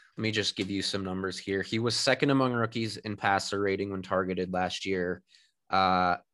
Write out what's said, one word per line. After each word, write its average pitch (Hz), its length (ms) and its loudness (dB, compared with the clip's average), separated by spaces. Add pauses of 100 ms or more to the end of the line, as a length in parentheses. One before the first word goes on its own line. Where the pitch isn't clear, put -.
(160)
let 113 60 -6
me 110 80 2
just 104 260 0
give 98 140 -2
you 98 120 -2
some 98 220 -2
numbers 92 340 -4
here. 98 240 -2
He 110 160 -2
was 113 180 0
second 139 340 2
among 131 220 4
rookies 113 460 -2
in 104 180 -6
passer 98 440 0
rating 98 300 0
when 95 120 -6
targeted 92 500 -2
last 90 320 -2
year. 90 380 -2 (480)
Uh, 92 460 4 (180)